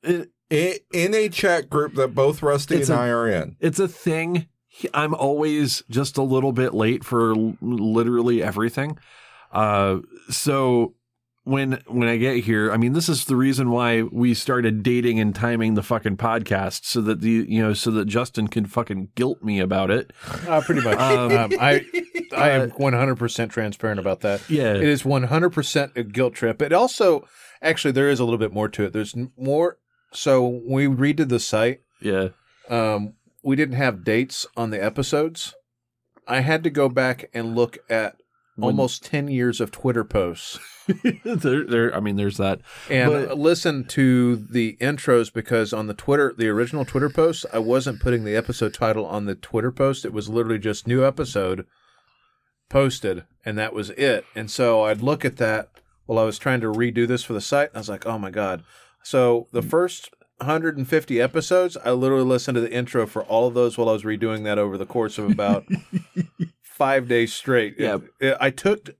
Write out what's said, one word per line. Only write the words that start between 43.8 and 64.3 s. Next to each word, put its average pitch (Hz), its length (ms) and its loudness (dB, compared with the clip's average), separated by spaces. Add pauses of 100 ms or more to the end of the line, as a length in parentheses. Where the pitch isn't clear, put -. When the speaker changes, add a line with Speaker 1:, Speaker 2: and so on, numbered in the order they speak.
Speaker 3:
to 123 460 4
the 110 460 -2
intros, 127 500 2
because 113 420 -2
on 107 140 -6
the 104 60 -8
Twitter, 139 440 0
the 113 120 0
original 123 360 0
Twitter 139 240 -2
post, 165 440 0
I 113 60 0
wasn't 123 420 0
putting 120 240 0
the 104 100 -2
episode 113 380 -2
title 110 320 0
on 101 200 -6
the 98 100 -4
Twitter 117 360 -4
post. 135 340 -2
It 104 60 -6
was 104 160 -8
literally 110 320 -2
just 107 280 -4
"new 127 180 2
episode" 127 600 -2 (1040)
posted, 120 560 0 (200)
and 107 120 -6
that 110 160 -4
was 104 180 -6
it. 127 340 0 (100)
And 107 140 -8
so 113 340 2
I'd 107 180 0
look 143 240 -2
at - 120 -2
that 110 320 -2 (360)
while 113 140 0
I 110 40 4
was 107 140 -2
trying 131 240 0
to 113 60 -2
redo 117 400 0
this 120 160 -2
for 120 100 -8
the 104 80 -4
site. 143 320 0
I - 60 -12
was 104 100 -12
like, 98 160 -10
"Oh 113 120 -4
my 98 140 -8
God." 95 320 -4 (400)
So 120 480 2
the 120 100 -2
Speaker 1:
Mm. - 80 -8
Speaker 3:
first 180 400 0 (320)
hundred 156 360 -2
and 131 100 -4
fifty 147 340 0
episodes, 170 600 0
I 120 80 0
literally 131 340 2
listened 127 300 0
to 117 60 2
the 117 100 -2
intro 123 340 -2
for 107 180 -6
all 113 240 2
of 120 60 -2
those 120 240 2
while 113 120 2
I 110 40 4
was 107 100 -2
redoing 107 400 -2